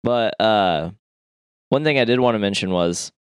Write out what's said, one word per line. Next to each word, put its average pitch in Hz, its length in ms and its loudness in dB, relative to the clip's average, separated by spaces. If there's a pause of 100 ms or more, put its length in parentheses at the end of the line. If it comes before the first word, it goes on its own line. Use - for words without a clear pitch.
But, 117 380 -2
uh, 92 500 0 (800)
one 139 140 0
thing 147 140 2
I 123 60 2
did 123 160 2
wanna 120 200 2
mention 101 300 -2
was 87 520 -2